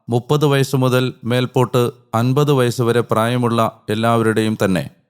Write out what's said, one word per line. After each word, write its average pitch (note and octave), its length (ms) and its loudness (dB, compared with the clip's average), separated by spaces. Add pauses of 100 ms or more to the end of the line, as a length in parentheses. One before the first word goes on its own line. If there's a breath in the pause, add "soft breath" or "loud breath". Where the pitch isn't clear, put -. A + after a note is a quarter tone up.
മുപ്പത് C#3+ 380 0
വയസ്സ് C#3 300 0
മുതൽ B2+ 280 2 (200)
മേൽപോട്ട് B2 580 0 (320)
അൻപത് C3 380 2
വയസ്സ് B2 300 0
വരെ A#2 200 2
പ്രായമുള്ള A#2 560 -2 (300)
എല്ലാവരുടെയും A2 680 0
തന്നെ. F#2 280 -2 (260)